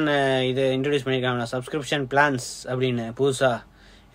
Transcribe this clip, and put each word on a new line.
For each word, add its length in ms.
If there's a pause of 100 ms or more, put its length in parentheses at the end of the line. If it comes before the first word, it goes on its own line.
அஹ், 360
இது 340
introduce 300
பண்ணிருக்காங்க, 460
Subscription 640
plans 500
அப்படின்னு 540
புதுசா 440 (520)